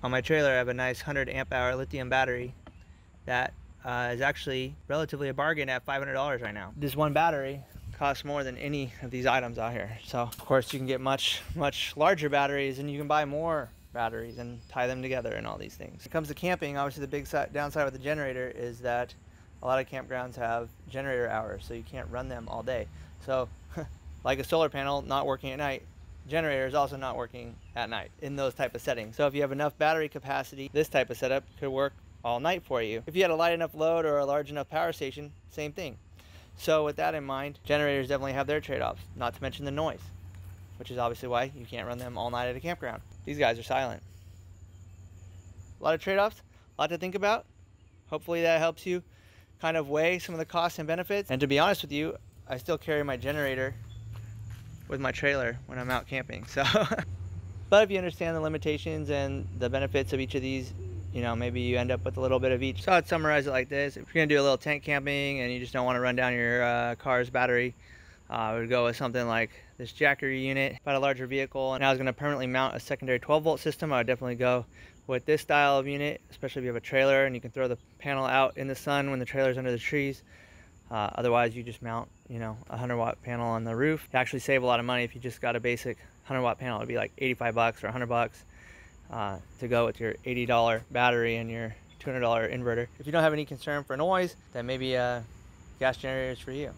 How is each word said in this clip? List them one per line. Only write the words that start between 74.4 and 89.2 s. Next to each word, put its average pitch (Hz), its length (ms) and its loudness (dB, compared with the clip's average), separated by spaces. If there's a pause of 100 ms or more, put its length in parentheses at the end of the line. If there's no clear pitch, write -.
with 127 200 -2
this 151 160 4
style 143 360 6
of 135 100 2
unit, 143 340 -2 (100)
especially 135 300 -6
if - 20 -4
you 123 60 0
have 120 60 -2
a 117 40 -2
trailer 135 460 6
and 131 100 0
you 117 60 -6
can 117 100 -10
throw 131 160 -2
the 120 100 -2 (220)
panel 135 260 -2
out 131 320 4
in 135 100 -4
the 135 80 -2
sun 139 360 0
when 131 80 -2
the 123 60 -2
trailer's 135 340 2
under 127 120 0
the 120 60 0
trees. 139 460 -2 (680)
Uh, 107 240 0
otherwise, 120 400 4
you 123 60 -8
just 117 220 -12
mount, 117 260 -4 (200)
you 117 100 -8
know, 110 180 -6 (120)
a 117 80 -8
hundred 123 200 -2
watt 117 240 0
panel 120 260 -4
on 113 160 0
the 113 120 -2
roof. 151 360 2
You 127 60 2
actually 127 220 0
save 131 240 4
a - 20 0
lot 123 140 4
of 120 60 -2
money 123 180 0
if 117 100 -6
you 120 80 -14
just 123 180 -8
got 120 160 0
a 117 40 0
basic 120 380 -2 (260)
hundred 131 180 -2
watt 120 180 2
panel. 123 180 -4
It'd 113 100 -4
be, 120 80 -4
like, 107 220 0
eighty-five 123 360 0
bucks 117 300 2
or 104 40 -2
a 110 40 -2
hundred 123 180 -4
bucks, 117 340 0 (680)
uh, 101 260 -4 (220)